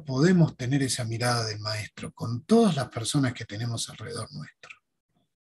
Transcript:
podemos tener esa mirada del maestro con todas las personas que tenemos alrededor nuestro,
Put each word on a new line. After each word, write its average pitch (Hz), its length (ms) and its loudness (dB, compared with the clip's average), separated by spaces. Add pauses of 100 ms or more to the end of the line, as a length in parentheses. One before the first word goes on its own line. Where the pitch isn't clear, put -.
podemos 160 500 4
tener 135 260 0
esa 123 220 -2
mirada 113 420 -2
del 107 120 -8
maestro 107 540 -8
con 117 320 -6
todas 214 320 6
las 127 120 -2
personas 123 440 0
que - 120 -10
tenemos 117 460 -6
alrededor - 420 -10
nuestro, - 380 -16 (880)